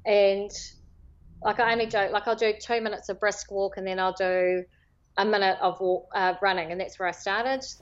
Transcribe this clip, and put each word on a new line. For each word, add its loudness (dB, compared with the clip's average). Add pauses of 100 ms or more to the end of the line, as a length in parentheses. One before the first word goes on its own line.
and, 4 (920)
like, 0
I 4
only 0
do, 0
like, -2
I'll 2
do 2
two -2
minutes -6
of -6
brisk -2
walk, -2
and -6
then -4
I'll 2
do 0 (540)
a 2
minute 2
of 2
walk, 0
uh, 2
running, 0
and -6
that's -10
where -2
I -2
started. -2 (180)